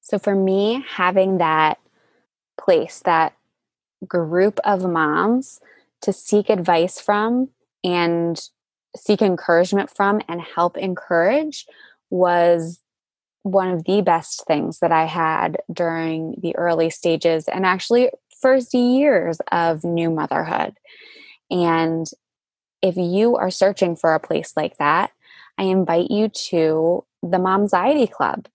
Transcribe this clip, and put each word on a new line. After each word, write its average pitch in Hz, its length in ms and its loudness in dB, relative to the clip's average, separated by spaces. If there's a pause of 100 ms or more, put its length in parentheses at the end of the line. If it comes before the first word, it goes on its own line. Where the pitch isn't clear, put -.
So - 180 -6
for 202 160 0
me, 202 520 0
having 190 520 0
that 156 400 2 (800)
place, - 440 0
that 160 300 2 (720)
group 180 580 0
of 190 200 0
moms 175 760 0 (420)
to 202 100 -2
seek - 380 0
advice 175 500 2
from 226 480 0 (340)
and 170 580 -2 (560)
seek - 260 0
encouragement 185 680 2
from 202 380 0
and 170 120 -8
help 175 360 -2
encourage 190 880 -2 (440)
was 175 680 2 (640)
one 185 260 0
of 170 160 -4
the 196 180 2
best 165 440 -2
things 156 340 -2
that 170 120 2
I 160 140 2
had 160 520 -2 (140)
during 165 720 -4
the 170 140 -4
early 165 340 0
stages 165 580 -2
and 190 160 -4
actually 233 460 2 (340)
first 262 300 2
years 247 680 2 (100)
of 165 340 0
new 165 260 0
motherhood. 160 640 -4 (760)
And 165 560 0 (760)
if 180 140 0
you 190 400 0
are 185 140 -2
searching 190 460 0
for 160 180 2
a 156 60 0
place 160 340 -6
like 156 220 -4
that, 156 360 0 (440)
I - 60 -4
invite 175 480 0
you 214 180 0
to 160 760 0 (180)
the 180 160 0
Momxiety 202 720 2
Club. - 440 -4